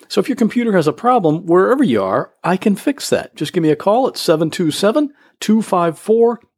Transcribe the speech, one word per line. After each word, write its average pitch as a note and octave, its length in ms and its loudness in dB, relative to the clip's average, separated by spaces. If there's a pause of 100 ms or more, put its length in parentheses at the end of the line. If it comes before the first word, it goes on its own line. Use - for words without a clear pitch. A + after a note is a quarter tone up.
So - 140 -2
if F#3 80 -4
your B3 80 -2
computer A#3 340 0
has F3+ 160 2
a D3+ 60 2
problem, F#3 540 0
wherever G3 360 2
you B2 180 2
are, G2 320 -2 (120)
I F3 120 0
can G3 200 0
fix - 340 -6
that. - 240 -2
Just - 180 -6
give E3+ 120 -2
me D#3 60 4
a D3 60 2
call A3+ 300 0
at - 100 -6
seven D#3+ 340 0
two D#3+ 200 -2
seven, C4 420 0 (280)
two G#3+ 220 0
five E3+ 360 -2
four, A#3 420 0 (180)